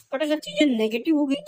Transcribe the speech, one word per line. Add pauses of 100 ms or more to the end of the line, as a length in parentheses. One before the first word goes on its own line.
(140)
but
अगर
चीजें
negative
हो
गई, (120)